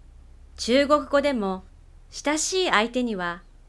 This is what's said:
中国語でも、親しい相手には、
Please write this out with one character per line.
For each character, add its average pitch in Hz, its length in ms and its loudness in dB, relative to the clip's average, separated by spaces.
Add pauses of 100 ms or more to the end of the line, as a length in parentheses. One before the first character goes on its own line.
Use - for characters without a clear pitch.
(580)
中 262 300 2
国 285 180 2
語 277 160 0
で 285 120 0
も、 190 320 -4 (440)
親 302 300 -4
し 370 260 -2
い 302 60 0
相 214 180 4
手 247 140 -2
に 226 120 -4
は、 175 280 -6 (260)